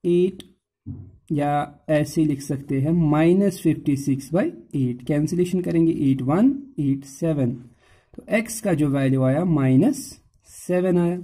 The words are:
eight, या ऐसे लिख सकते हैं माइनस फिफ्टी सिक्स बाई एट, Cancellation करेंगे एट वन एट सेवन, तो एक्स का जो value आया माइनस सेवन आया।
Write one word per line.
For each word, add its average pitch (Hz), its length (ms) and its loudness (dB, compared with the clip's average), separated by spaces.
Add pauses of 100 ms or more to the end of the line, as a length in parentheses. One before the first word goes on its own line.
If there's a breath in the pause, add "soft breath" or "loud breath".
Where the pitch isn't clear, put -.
eight, 180 340 2 (880)
या 143 580 -2
ऐसे 151 340 0
लिख 143 180 -2
सकते 139 380 -4
हैं 147 120 0 (180)
माइनस 175 520 2
फिफ्टी 147 340 0
सिक्स 135 380 -4
बाई 214 120 0
एट, 127 600 -6
Cancellation 175 540 0
करेंगे 165 320 2 (180)
एट 123 120 0
वन 196 320 2 (260)
एट 135 240 -2
सेवन, 143 480 -2 (640 soft breath)
तो - 100 -18 (120)
एक्स - 240 -4
का 196 140 0
जो 147 160 0
value 135 320 2
आया 135 220 2
माइनस 143 540 2 (500)
सेवन 180 500 -2
आया। 175 260 0